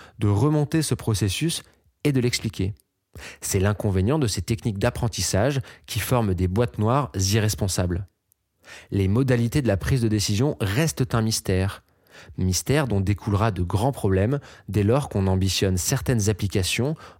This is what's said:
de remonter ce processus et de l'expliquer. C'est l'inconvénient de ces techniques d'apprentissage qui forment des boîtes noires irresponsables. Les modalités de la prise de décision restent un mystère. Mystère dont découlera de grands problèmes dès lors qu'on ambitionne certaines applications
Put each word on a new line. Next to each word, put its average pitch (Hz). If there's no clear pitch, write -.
de 107
remonter 147
ce 127
processus 110
et 147
de 131
l'expliquer. 107
C'est -
l'inconvénient 101
de 131
ces 98
techniques 107
d'apprentissage 120
qui -
forment 107
des 92
boîtes 110
noires 120
irresponsables. 98
Les 98
modalités 120
de 123
la 98
prise 123
de 117
décision 104
restent 123
un 113
mystère. 98
Mystère 110
dont 101
découlera 101
de 92
grands 110
problèmes 104
dès 104
lors 127
qu'on 98
ambitionne 95
certaines 117
applications 107